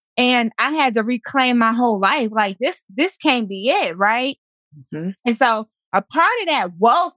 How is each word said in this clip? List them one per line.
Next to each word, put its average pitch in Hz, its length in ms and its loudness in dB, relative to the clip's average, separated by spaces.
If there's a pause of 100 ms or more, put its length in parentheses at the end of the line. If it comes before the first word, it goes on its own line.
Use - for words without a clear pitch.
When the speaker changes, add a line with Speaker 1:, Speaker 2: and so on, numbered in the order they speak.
(180)
Speaker 1:
And 247 400 2
I 247 140 0
had 277 240 0
to 226 80 0
reclaim 247 560 0
my 226 140 2
whole 233 260 0
life. 220 320 0
Like, 208 280 -2
this, 294 300 -4
this 277 280 -2
can't 247 300 0
be 196 220 -4
it, 214 280 -2
right? 233 400 0 (560)
Speaker 2:
Mm-hmm. 165 180 -6 (140)
Speaker 1:
And 240 120 0
so 220 300 2 (260)
a 196 80 2
part 330 280 0 (120)
of 359 60 -6
that 226 320 -2
wealth 294 380 2